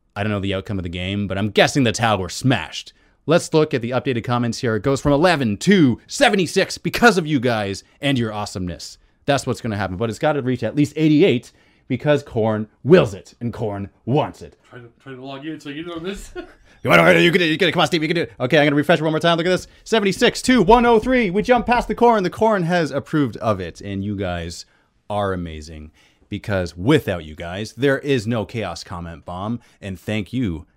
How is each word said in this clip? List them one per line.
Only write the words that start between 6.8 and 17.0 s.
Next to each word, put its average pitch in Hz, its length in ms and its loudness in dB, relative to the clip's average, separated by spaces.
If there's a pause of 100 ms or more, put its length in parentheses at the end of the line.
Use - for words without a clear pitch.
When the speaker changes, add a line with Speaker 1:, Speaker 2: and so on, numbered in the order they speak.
Speaker 1:
of 165 80 0
you 151 120 0
guys 107 460 -2 (160)
and 139 180 0
your 113 140 -2
awesomeness. 95 680 -8 (280)
That's 139 200 0
what's 123 140 -4
gonna 110 160 -6
happen. 92 200 -4
But 113 140 -2
it's 101 80 -8
gotta 151 240 0
reach 123 220 -2
at 110 100 -6
least 147 220 0
eighty-eight 151 560 2 (340)
because 143 380 0
Corn 107 420 -2 (160)
wills 135 320 6
it - 240 -18
and 120 140 -8
Corn 101 380 -8 (160)
wants 113 360 -2
it. 76 140 -20 (120)
Speaker 2:
Try 123 120 -20
to, 117 180 -20
try 135 140 -20
to 127 120 -16
log 139 220 -14
in 156 140 -12
so 147 80 -16
you 147 160 -12
know 170 160 -12
this. 196 380 -12
<laughs> 349 40 -12 (400)
Speaker 1:
You 123 80 -2
wanna, 170 300 6